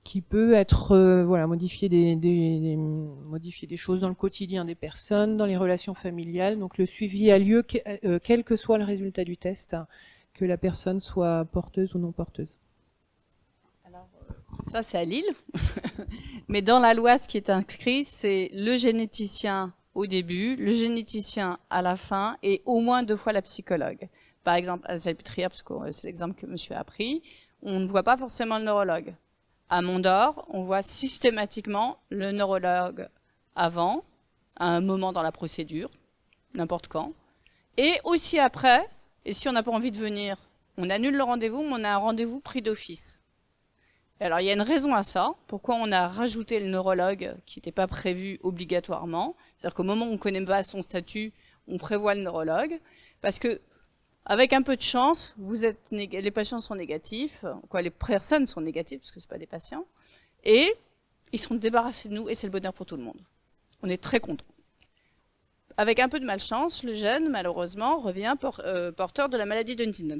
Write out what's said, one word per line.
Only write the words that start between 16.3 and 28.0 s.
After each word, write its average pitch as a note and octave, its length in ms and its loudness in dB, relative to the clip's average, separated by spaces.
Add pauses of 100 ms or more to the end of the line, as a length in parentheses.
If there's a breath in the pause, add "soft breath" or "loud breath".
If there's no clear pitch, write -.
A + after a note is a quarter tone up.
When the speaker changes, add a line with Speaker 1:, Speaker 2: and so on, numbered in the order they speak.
Speaker 2:
Mais G3+ 160 0
dans A#3 160 6
la A#3 160 8
loi, A#3+ 240 6
ce - 80 -8
qui - 100 -6
est G3+ 140 0
inscrit, B3 520 0
c'est G3 500 0
le A3 240 0
généticien G#3+ 960 -2 (200)
au G3+ 140 -2
début, F#3 480 -2
le G3+ 160 0
généticien A3 880 -2 (100)
à F3+ 140 0
la F3+ 120 2
fin G3 460 -4
et G3 240 0
au A#3+ 140 4
moins B3 240 2
deux G#3+ 140 0
fois G#3+ 160 -2
la G3 100 0
psychologue. - 680 -6 (340 soft breath)
Par F3 120 4
exemple, F3 320 -2
à F3+ 60 -6
la E3+ 40 -6
Salpêtrière, F3 520 -6
parce - 120 -12
que - 120 -14 (180)
c'est - 160 -12
l'exemple F3 260 -8
que - 140 -14
monsieur - 280 -10
a - 80 -6
pris, C4 380 -6 (400 soft breath)
on F#3+ 180 -4
ne F#3+ 60 0
voit F#3+ 160 2